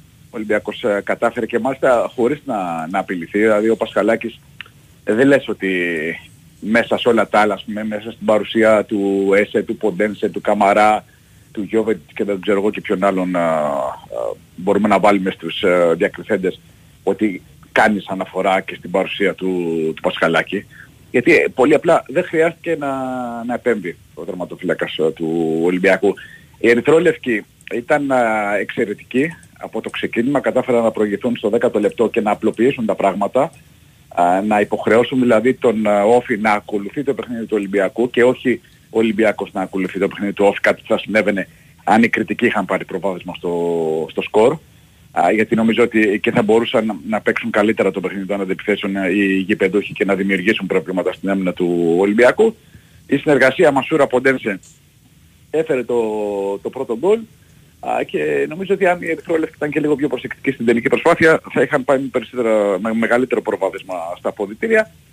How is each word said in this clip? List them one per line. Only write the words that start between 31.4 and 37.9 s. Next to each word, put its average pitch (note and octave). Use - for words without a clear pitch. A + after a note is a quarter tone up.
δέκατο A2+
λεπτό G#2
και A2
να G#2
απλοποιήσουν A2+
τα G2
πράγματα, G2
α, F2
να G#2
υποχρεώσουν A2+
δηλαδή A#2+
τον, A2
α, G#2
Όφη A#2+
να G#2+
ακολουθεί G#2
το C3+
παιχνίδι A2+
του G#2+
Ολυμπιακού G2